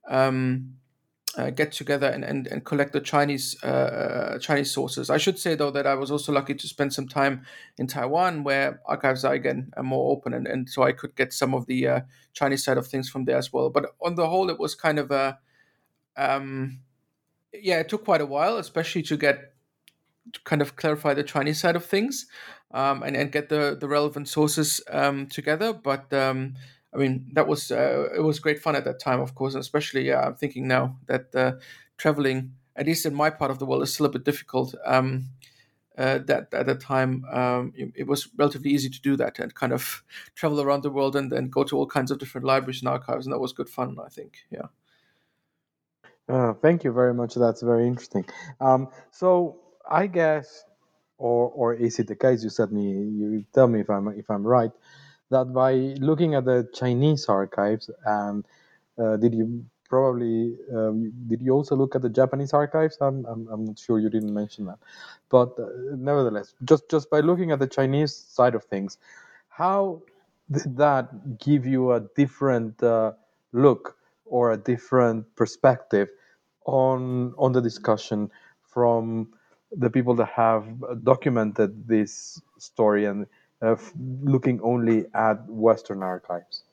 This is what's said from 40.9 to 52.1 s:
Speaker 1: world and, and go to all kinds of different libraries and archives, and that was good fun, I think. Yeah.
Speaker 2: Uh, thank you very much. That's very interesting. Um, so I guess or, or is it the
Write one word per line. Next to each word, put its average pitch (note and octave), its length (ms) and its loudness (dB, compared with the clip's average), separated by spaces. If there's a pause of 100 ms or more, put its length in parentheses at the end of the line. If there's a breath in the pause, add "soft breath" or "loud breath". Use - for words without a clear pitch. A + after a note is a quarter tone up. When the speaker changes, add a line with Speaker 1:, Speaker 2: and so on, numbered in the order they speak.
Speaker 1:
world C3+ 240 0
and, C3+ 180 -2
and C3 200 -2
go C#3 120 2
to C#3 120 -2
all C#3 100 0
kinds C3+ 240 -2
of C#3 80 -4
different C3 280 -8
libraries C3 340 0
and B2+ 80 -2
archives, C3 380 -4
and C3+ 80 -4
that B2 40 -4
was B2+ 140 -4
good - 160 -8
fun, C3 360 -8
I C#3+ 40 -18
think. - 420 -20
Yeah. - 160 -12 (1600 soft breath)
Speaker 2:
Uh, B2 280 2
thank E3 300 4
you B2+ 80 0
very B2 200 4
much. A#2+ 220 -4
That's A#2+ 280 2
very A#2 240 4
interesting. B2 380 -4 (380 loud breath)
Um, C3 260 4 (220 loud breath)
so F3+ 500 2 (300)
I F3 160 2
guess D#3 580 0 (540)
or, A#2+ 320 2
or A#2+ 240 0
is A#2 240 0
it A2 80 0
the G#2 100 -8